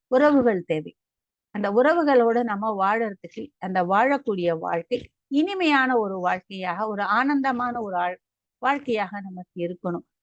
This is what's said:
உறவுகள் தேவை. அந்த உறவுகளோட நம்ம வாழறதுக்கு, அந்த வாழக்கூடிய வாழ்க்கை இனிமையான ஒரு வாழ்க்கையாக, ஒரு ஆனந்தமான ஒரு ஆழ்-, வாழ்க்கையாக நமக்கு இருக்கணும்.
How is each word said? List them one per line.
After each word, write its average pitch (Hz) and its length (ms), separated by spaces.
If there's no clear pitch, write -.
உறவுகள் 254 600
தேவை. 160 260
அந்த 202 160
உறவுகளோட 254 720
நம்ம 214 300
வாழறதுக்கு, 202 760
அந்த 185 260
வாழக்கூடிய 196 760
வாழ்க்கை 170 400
இனிமையான 294 720
ஒரு 196 200
வாழ்க்கையாக, 185 680
ஒரு 202 140
ஆனந்தமான 247 800
ஒரு 202 160
ஆழ்-, 180 240
வாழ்க்கையாக 233 640
நமக்கு 185 360
இருக்கணும். 175 480